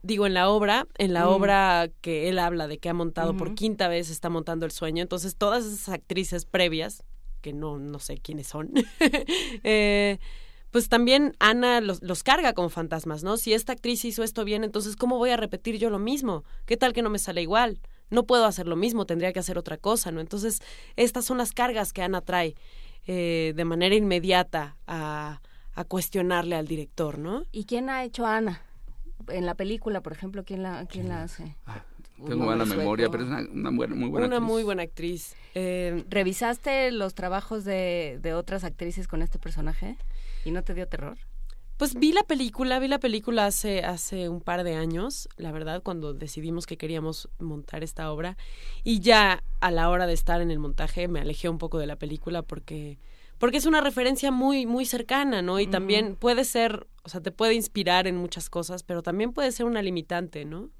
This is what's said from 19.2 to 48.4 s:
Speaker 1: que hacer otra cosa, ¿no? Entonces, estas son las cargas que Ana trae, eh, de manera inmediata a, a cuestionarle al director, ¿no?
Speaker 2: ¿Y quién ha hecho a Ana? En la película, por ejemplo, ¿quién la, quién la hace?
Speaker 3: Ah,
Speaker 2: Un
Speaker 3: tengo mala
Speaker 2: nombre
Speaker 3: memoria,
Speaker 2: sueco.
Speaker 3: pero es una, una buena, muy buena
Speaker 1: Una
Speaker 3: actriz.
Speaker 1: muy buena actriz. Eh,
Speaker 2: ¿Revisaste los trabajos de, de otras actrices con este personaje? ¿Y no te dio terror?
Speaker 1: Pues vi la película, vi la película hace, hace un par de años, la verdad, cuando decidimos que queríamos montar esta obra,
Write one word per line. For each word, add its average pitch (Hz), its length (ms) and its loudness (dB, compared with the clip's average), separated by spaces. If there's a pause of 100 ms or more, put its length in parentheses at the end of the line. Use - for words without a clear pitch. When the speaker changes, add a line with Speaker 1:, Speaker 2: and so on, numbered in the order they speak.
Speaker 1:
que 185 60 -2
hacer 175 180 -2
otra 160 200 -6
cosa, 208 340 0
¿no? 160 100 -4
Entonces, 208 400 -2 (340)
estas 240 300 2
son 254 120 0
las 233 140 -2
cargas 233 420 0
que 190 80 -4
Ana 180 200 0
trae, 175 340 0 (500)
eh, 170 500 0
de 170 100 0
manera 175 300 4
inmediata 180 840 2 (100)
a, 151 540 -6 (320)
a 180 100 -6
cuestionarle 180 720 0
al 156 120 -2
director, 151 520 -4
¿no? 214 320 -6
Speaker 2:
¿Y 214 140 -8
quién 247 240 -4
ha 262 140 -4
hecho 240 220 -4
a 220 120 2
Ana? 202 240 -2 (680)
En 180 180 -4
la 175 100 -2
película, 202 460 -4
por 156 120 -10
ejemplo, 190 300 -10
¿quién 190 200 -8
la, 180 240 -8
quién 175 200 -8
la 170 160 -6
hace? - 320 -12 (120)
Speaker 3:
Ah, 107 160 -10 (340)
Speaker 2:
Un 147 120 -10
Speaker 3:
tengo 123 160 0
mala 110 200 2
Speaker 2:
nombre 101 140 0
Speaker 3:
memoria, 107 280 2
Speaker 2:
sueco. - 40 0
Speaker 3:
pero 113 140 -2
es 127 40 -6
una, 127 220 -4 (180)
una 123 80 0
buena, - 180 -2
muy 123 140 -2
buena 247 180 2
Speaker 1:
Una 247 100 0
Speaker 3:
actriz. 226 140 0
Speaker 1:
muy 226 120 0
buena 190 200 -2
actriz. 165 520 -8 (200)
Eh, 180 540 -2
Speaker 2:
¿Revisaste 240 840 0
los 196 220 -2
trabajos 196 500 -4
de, 175 580 -2
de 165 120 -2
otras 175 300 -4
actrices 175 440 -4
con 160 140 0
este - 180 2
personaje? 160 580 -2 (480)
¿Y 160 60 -2
no 180 120 -2
te 208 100 -2
dio 180 160 -4
terror? - 280 -6 (600)
Speaker 1:
Pues 285 180 2
vi 302 160 6
la 403 120 6
película, 262 560 0
vi 262 100 2
la 277 100 2
película 220 460 2
hace, 202 400 0
hace 180 420 -4
un 170 140 -4
par 180 240 -2
de 165 100 0
años, 165 520 -2 (100)
la 165 160 -8
verdad, 156 280 -6
cuando 160 320 -6
decidimos 156 540 -6
que 160 100 -10
queríamos 160 520 -6 (100)
montar 156 440 -8
esta 156 280 -6
obra, 165 240 -6 (480)